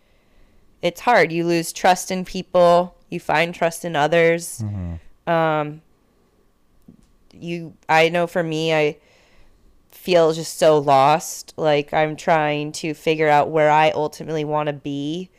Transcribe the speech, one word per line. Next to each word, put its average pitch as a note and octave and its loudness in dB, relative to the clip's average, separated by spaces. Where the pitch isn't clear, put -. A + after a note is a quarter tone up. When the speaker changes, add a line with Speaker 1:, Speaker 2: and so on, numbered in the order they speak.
Speaker 1:
it's F3 -6
hard. G3 4
You E3+ -2
lose E3+ -2
trust - 0
in F#3 -6
people. F3+ 2
You E3+ -8
find E3+ -2
trust E3+ -4
in E3+ -6
others. E3 0
Speaker 2:
Mm-hmm. F#2 -10
Speaker 1:
Um, D#3 -2
you, E3+ -10
I D#3+ 4
know E3+ 0
for F3 -2
me, D#3+ -2
I D3+ 0
feel E3 2
just D#3+ -10
so D#3 4
lost. C#3+ 0
Like, D3 -2
I'm D#3 -2
trying D3+ -2
to D#3 -8
figure D#3 0
out D3 4
where D3+ 2
I D#3 4
ultimately D3+ -6
wanna D3+ -4
be. D3 -8